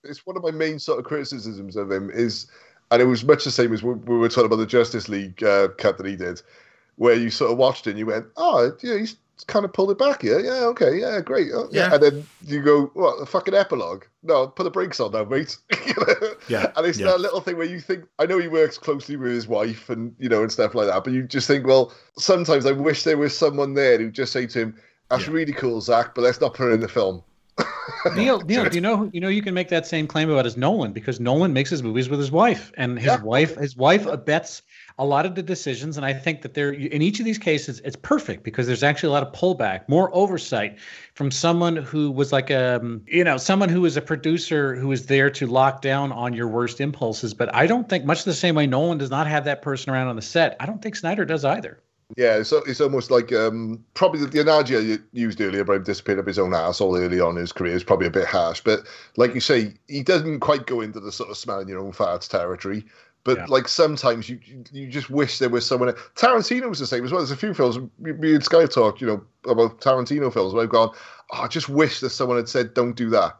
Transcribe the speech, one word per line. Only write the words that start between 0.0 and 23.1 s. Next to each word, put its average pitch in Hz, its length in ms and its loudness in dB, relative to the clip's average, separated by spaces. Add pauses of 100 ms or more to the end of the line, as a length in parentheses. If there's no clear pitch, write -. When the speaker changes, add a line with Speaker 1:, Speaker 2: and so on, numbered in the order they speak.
Speaker 1:
It's - 220 -16
one 185 100 -10
of 180 60 -6
my 165 80 -2
main 156 280 -2
sort 139 200 -2
of 131 60 -8
criticisms 110 720 -8
of 101 160 -4
him 98 200 -2
is, 117 340 -2 (440)
and 120 120 8
it 127 40 8
was 120 180 2
much 147 200 4
the 139 80 -4
same 120 200 2
as 101 100 -4
we, 120 120 -2
we 120 220 -2
were 117 120 4
talking 117 180 4
about 110 100 2
the 110 100 0
Justice 117 420 0
League, 98 360 -8
uh, 98 240 4 (100)
cut 98 200 2
that 95 80 -10
he 98 100 -6
did, 90 260 -8 (540)
where 117 180 6
you 117 160 0
sort 117 220 0
of 123 60 -2
watched 131 280 2
it 110 40 -4
and 101 80 -8
you 110 80 -6
went, 110 200 -4 (100)
"Oh, 156 360 2 (100)
yeah, 233 160 -4
he's 220 180 -8 (320)
kind 202 160 0
of 190 80 -6
pulled 196 180 0
it 196 80 0
back 277 240 0
here. 117 180 2
Yeah, 254 260 -2
okay, 160 340 2
yeah, 226 200 -2
great. 160 340 -2
Oh, - 160 -4
yeah." 180 180 2
Speaker 2:
Yeah. 175 60 6
Speaker 1:
And 147 80 8
then 147 240 4 (180)
you 147 180 -4
go, 147 320 6
"What, 165 260 2
the 139 60 -8
fucking 190 280 -2
epilogue? 113 500 0 (200)
No, 139 240 2
put 185 160 -6
the 175 60 -2
brakes 185 280 -4
on 107 140 -2
now, 107 120 -2
mate." 135 380 -4
<laughs> - 40 -20 (840)
Speaker 2:
Yeah, 113 280 -2
Speaker 1:
And 160 100 0
it's 170 120 -2
Speaker 2:
yeah. 196 80 0
Speaker 1:
that 185 140 4
little 185 200 -2
thing 175 160 -6
where 165 100 -4
you 175 120 -8
think, 180 260 -6 (140)
I 160 80 2
know 185 120 0
he 175 100 -2
works 156 280 2
closely 143 400 -4
with 131 140 -4
his 120 160 -4
wife 110 420 -4
and, 117 300 -6
you 131 100 -4
know, 110 140 4
and 110 80 0
stuff 110 240 0
like 107 140 2
that, 95 160 0
but 127 80 -4
you 131 100 0
just 127 240 -4
think, 143 200 2
well, 131 260 6 (260)
sometimes 156 480 2
I 139 60 4
wish 139 320 0
there 156 120 4